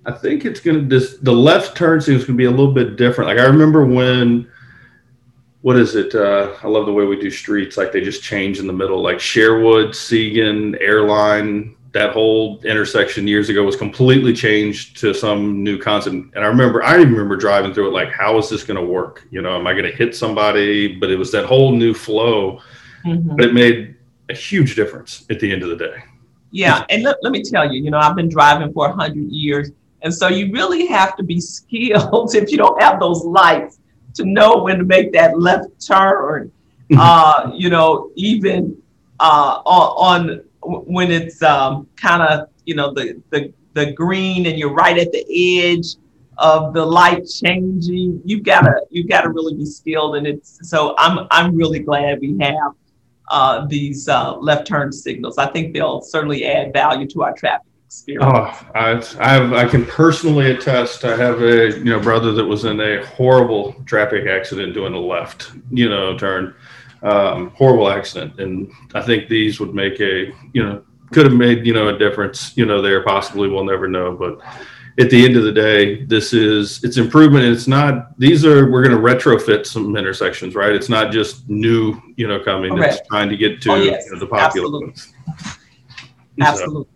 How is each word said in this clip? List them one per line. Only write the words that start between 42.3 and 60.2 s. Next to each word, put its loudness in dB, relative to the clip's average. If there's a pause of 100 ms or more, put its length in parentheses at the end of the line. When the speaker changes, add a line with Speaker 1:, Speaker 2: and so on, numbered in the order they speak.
Speaker 2:
you -8
know, -2
the, -8 (100)
the, -4 (220)
the -2
green -2
and -4
you're -4
right 2
at 0
the 0
edge -2 (420)
of 2
the 0
light 2
changing, -4
you've -6
gotta, 2 (100)
you've -6
gotta 0
really -6
be -10
skilled. -6
And -6
it's, -10 (100)
so -2
I'm, 0
I'm 2
really -2
glad -2
we -6
have, -4 (560)
uh, 0
these, -6
uh, -2
left -2
turn -4
signals. -10
I -2
think -8
they'll -4
certainly -6
add -4
value -2
to -6
our -4
traffic -6 (200)
experience. -6
Speaker 1:
Oh, 0
I, -2 (160)
I've, 2
I 2
can 0
personally 2